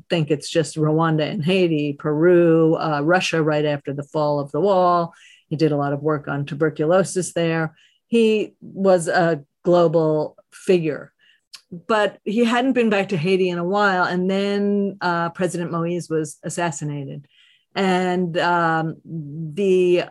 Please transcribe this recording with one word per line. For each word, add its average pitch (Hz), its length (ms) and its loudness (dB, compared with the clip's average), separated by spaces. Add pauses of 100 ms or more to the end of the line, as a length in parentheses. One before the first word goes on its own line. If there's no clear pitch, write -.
think 160 200 0
it's 147 200 -2
just 156 260 -2
Rwanda 156 540 2
and 190 140 -4
Haiti, 160 500 0
Peru, 165 840 4
uh, 151 260 -2
Russia 170 400 0
right 151 220 0
after 147 300 -4
the 139 100 -8
fall 147 380 -2
of 143 100 -10
the 147 80 -4
wall. 180 540 2 (340)
He - 80 -4
did 151 160 2
a 147 60 0
lot 143 160 -2
of 143 80 -6
work 151 260 -2
on 143 180 -4
tuberculosis 165 880 -2
there. 165 420 -2 (340)
He 220 520 2
was 185 480 0
a 165 380 0 (180)
global 160 720 2 (160)
figure, 160 640 -2 (760)
but 208 380 0
he 226 180 0
hadn't 240 300 0
been 233 160 2
back 196 200 0
to 202 80 -2
Haiti 185 300 0
in 175 100 -4
a 175 60 -4
while. 190 400 2
And 180 260 0
then, 202 680 -2
uh, 170 300 -2
President 170 420 -4
Moise 170 380 -4
was 160 340 -4
assassinated. 147 840 -6 (480)
And, 180 640 0
um, 165 680 0
the, 165 1040 0